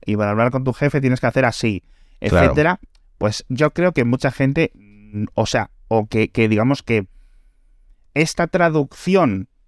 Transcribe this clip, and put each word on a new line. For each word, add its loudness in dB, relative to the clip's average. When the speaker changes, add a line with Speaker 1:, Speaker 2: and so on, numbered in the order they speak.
Speaker 1:
y -2
para 0
hablar 2
con -4
tu -2
jefe -2
tienes 0
que -2
hacer 2
así, -2
Speaker 2:
Claro. 2
Speaker 1:
etcétera, 0
pues -4
yo 0
creo 0
que 0
mucha 0
gente, -2
mm, -10
o 0
sea, -2
o 0
que, 0
que 2
digamos 2
que -2
esta -2
traducción 0